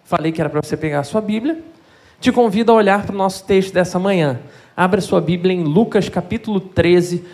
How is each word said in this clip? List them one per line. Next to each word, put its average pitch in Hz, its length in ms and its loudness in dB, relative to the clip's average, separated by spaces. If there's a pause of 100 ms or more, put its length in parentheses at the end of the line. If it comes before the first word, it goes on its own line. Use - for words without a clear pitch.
falei 160 260 -2
que 160 100 -4
era 147 80 -2
para 151 120 -2
você 151 160 -4
pegar 147 220 -4
a 139 40 -2
sua 214 180 -4
Bíblia, 220 420 -4 (560)
te 254 120 0
convido 226 400 2
a 226 40 8
olhar 202 300 4
para 202 100 -6
o - 20 -6
nosso 190 280 -2
texto 190 280 0
dessa 180 240 0
manhã. 170 420 0 (380)
Abra 185 240 2
sua 180 180 0
Bíblia 175 360 0
em 175 80 -2
Lucas 202 460 2
capítulo 202 500 -4
treze, 175 760 0